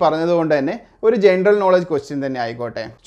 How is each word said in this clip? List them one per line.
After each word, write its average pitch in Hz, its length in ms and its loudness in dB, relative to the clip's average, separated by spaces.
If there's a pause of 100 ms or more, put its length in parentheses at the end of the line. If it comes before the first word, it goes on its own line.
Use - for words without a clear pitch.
പറഞ്ഞതുകൊണ്ട് 160 560 0
തന്നെ 160 220 -4 (240)
ഒരു 220 120 2
ജനറൽ 196 480 4
നോളജ് 185 260 2
ക്വസ്റ്റ്യൻ 139 360 -6
തന്നെ 131 180 -6
ആയിക്കോട്ടെ. 117 400 -8 (240)